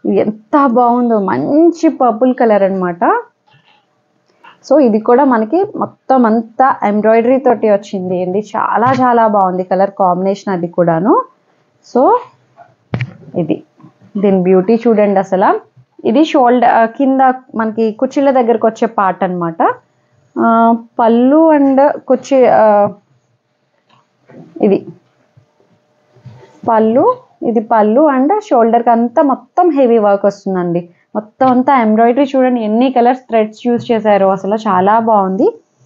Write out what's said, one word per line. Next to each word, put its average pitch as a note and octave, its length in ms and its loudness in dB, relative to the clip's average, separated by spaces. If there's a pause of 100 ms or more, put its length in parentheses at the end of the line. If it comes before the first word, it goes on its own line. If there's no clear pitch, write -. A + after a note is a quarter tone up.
ఇది G3+ 140 -2
ఎంత B3 460 -2
బాగుందో, A#3+ 540 0
మంచి C#4+ 720 0
పర్పుల్ B3 440 0
కలర్ G#3+ 300 0
అనమాట. F#3 400 -4 (1700)
So C4+ 100 4
ఇది A3 200 2
కూడా B3 240 2
మనకి B3+ 420 0 (100)
మొత్తం - 500 -2
అంతా A3+ 580 0
ఎంబ్రాయిడరీ A3 540 2
తోటి B3 320 0
వచ్చింది F#3+ 540 -4
అండి. F#3 160 -4 (160)
చాలా G#3+ 460 0
చాలా A#3 260 2
బాగుంది F#3 360 -2
కలర్ F#3+ 360 -2
కాంబినేషన్ F#3+ 540 -2
అది F3 140 -4
కూడాను. F3+ 560 0 (720)
So F4+ 260 2 (1160)
ఇది, - 260 -4 (540)
దీని F#3+ 260 0
బ్యూటీ F#3 300 2 (140)
చూడండి G#3 320 2
అసలు. G3 400 -2 (480)
ఇది A#3 160 2
షోల్డర్, B3 460 2
ఆ, A3+ 160 2
కింద C4 360 -2 (340)
మనకి A3 360 -4
కుర్చీల C4 400 -2
దగ్గరకు A#3 360 0
వచ్చే A3+ 200 -2
పార్ట్ G3 360 -4
అనమాట. F3 380 -4 (800)
ఆ, A#3 360 2 (240)
పళ్ళు B3+ 580 2
and C4+ 220 2 (280)
కుర్చీ, B3+ 380 0
ఆ, G#3+ 440 2 (1700)
ఇది - 240 0 (1800)
పళ్ళు, A#3 480 0 (260)
ఇది A#3 160 -2
పళ్ళు A3 420 2 (140)
and D4 240 0 (100)
షోల్డర్కి A#3 400 2
అంతా A#3 320 0
మొత్తం D4+ 480 -2
heavy C4 280 2
work G3+ 280 0
వస్తుందండి. F3 640 -4 (260)
మొత్తం G#3+ 320 -4
అంతా B3+ 340 2
embroidery A#3 440 2 (100)
చూడండి, B3+ 260 0
ఎన్ని A3+ 300 0
colours B3+ 300 0
threads A3 460 -4
use A#3+ 240 -2
చేశారో G#3 380 0
అసలు G3 260 -4
చాలా G#3 440 0
బాగుంది. A3 600 0 (260)